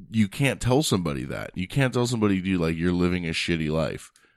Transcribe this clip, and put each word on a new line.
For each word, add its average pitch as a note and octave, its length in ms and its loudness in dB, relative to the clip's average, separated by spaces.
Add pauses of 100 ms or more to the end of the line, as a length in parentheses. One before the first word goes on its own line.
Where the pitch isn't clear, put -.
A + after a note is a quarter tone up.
(100)
you G#2+ 180 2
can't B2+ 320 -2
tell B2+ 220 4
somebody D#2 420 0
that. G#1 300 -8
You F2+ 120 -4
can't C3 280 0
tell B2 120 2
somebody, G#2+ 360 2
"Dude, F#2 180 0
like, E2 160 0
you're E2+ 160 2
living F2 340 2
a E2 40 -4
shitty E2 400 -2
life," D2+ 420 -4 (240)